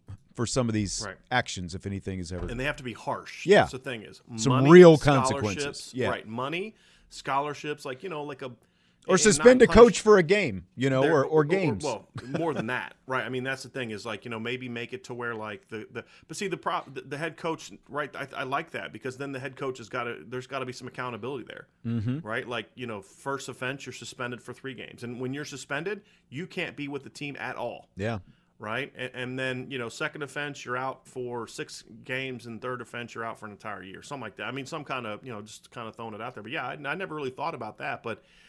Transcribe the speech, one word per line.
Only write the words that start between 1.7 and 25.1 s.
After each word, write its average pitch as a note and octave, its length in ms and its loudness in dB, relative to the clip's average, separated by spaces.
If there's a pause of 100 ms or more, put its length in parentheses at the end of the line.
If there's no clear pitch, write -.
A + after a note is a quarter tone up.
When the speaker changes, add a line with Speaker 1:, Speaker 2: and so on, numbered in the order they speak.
Speaker 1:
if F2+ 100 -14
anything G2 340 -6
is F2 120 -10
ever F2 160 -6
Speaker 2:
And A#2+ 120 -8
they C3 60 -4
have D3 120 -4
to C3+ 60 -16
be A#2+ 100 -10
harsh. - 520 -10
Speaker 1:
Yeah. F#3 160 8
Speaker 2:
That's - 100 0
the C3 80 -10
thing A#2 240 -10
is, - 180 -20 (160)
Speaker 1:
Some B2+ 160 2
Speaker 2:
money, C3 160 6
Speaker 1:
real E3+ 280 12
Speaker 2:
scholarships, C3+ 340 2
Speaker 1:
consequences. C#3+ 600 -4
Yeah. A#2+ 160 -2
Speaker 2:
right, - 180 -6
money, D3+ 480 -6 (340)
scholarships, D3 760 -6
like, D3 200 -10
you F#3+ 60 -10
know, D3+ 140 -8
like C#3+ 180 -12
a C3 100 -10 (560)
Speaker 1:
Or F#3 80 6
Speaker 2:
and F3+ 40 4
Speaker 1:
suspend A3+ 420 8
a A3+ 40 12
Speaker 2:
not - 80 4
Speaker 1:
coach A3+ 120 12
Speaker 2:
punish G#3 160 6
Speaker 1:
for G#3 160 10
a F#3 60 8
game, D3+ 440 0 (100)
you C3 120 2
know, C3 120 4
Speaker 2:
There D3+ 160 6
Speaker 1:
or, C3 80 4
or D#3 160 4
Speaker 2:
or, - 20 2
Speaker 1:
games. F3+ 400 0
Speaker 2:
well, A#2 240 -6 (180)
more D3+ 280 -2
than A2 140 -4
that, A#2+ 340 -6
<laughs> - 60 -20
right? B2+ 180 -2
I A#2 40 -6
mean, B2+ 140 -4
that's C3 200 -6
the A#2+ 60 -16
thing A#2+ 220 -8
is, G2+ 140 -8
like, G#2+ 180 -8
you A#2+ 80 -10
know, A2+ 80 -6
maybe B2 300 -6
make A#2 240 -8
it B2 120 -12
to B2+ 80 -12
where, A#2+ 220 -6
like, G#2+ 320 -10
the, G#2+ 240 -10
the, A2+ 140 -10 (240)
but D#3 80 -12
see, G3+ 100 -6
the E3+ 80 -4
pro-, E3+ 280 -4 (100)
the, C3+ 80 -10
the C#3 160 -10
head D#3+ 180 -8
coach, - 380 -6 (160)
right, C#3 260 -8
I, C3+ 180 -8
I C#3 100 -6
like C#3 280 -4
that, G2+ 220 -8
because A#2+ 240 -8
then C#3 160 -8
the C3 60 -8
head C3 180 -12
coach C3 220 -6
has G#2 100 -16
gotta, A#2+ 360 -6
there's B2 220 -10
gotta C3 180 -6
be B2+ 80 -8
some B2 140 -14
accountability B2 640 -8
there, - 180 -16 (180)
Speaker 1:
Mm-hmm. A#2 340 -2
Speaker 2:
right? A2+ 280 -6
Like, A2+ 280 -6
you B2 120 -10
know, G#2 140 -8
first C3+ 480 -10
offense, C3 360 -8
you're B2+ 60 -12
suspended A#2+ 500 -10
for B2 120 -14
three C3 200 -12
games. - 300 -16
And A#2+ 160 -10